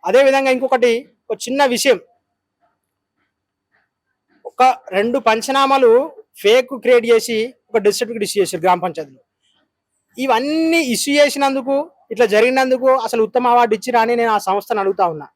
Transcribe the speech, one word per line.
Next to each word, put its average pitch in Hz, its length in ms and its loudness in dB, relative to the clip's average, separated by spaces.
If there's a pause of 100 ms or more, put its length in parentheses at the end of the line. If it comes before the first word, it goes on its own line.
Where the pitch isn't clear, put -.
అదేవిధంగా 269 480 2
ఇంకొకటి, 247 360 0 (380)
ఒక 220 160 -6
చిన్న 262 160 -2 (120)
విషయం, 240 240 0 (2500)
ఒక - 140 -2 (340)
రెండు 233 200 -2 (100)
పంచనామాలు 269 640 2 (520)
ఫేక్ 247 280 2 (120)
క్రియేట్ 240 280 4
చేసి 226 260 0 (320)
ఒక 226 160 -2
డెత్ 208 120 0
సర్టిఫికెట్ 220 300 -6
ఇష్యూ - 140 -6
చేశారు 170 240 -4
గ్రామ 180 200 2
పంచాయతీలో. 147 360 -10 (1000)
ఇవన్నీ 302 560 0 (140)
ఇష్యూ 285 260 -4
చేసినందుకు, 277 560 0 (380)
ఇట్లా 226 200 2
జరిగినందుకు 254 560 2 (160)
అసలు 226 220 -2
ఉత్తమ 247 260 -2
అవార్డు 240 240 2
ఇచ్చిరా 233 280 -2
అని 240 160 -2
నేను 233 160 0
ఆ - 100 0
సంస్థను 202 360 -2
అడుగుతా 190 300 0
ఉన్నా. 143 220 -14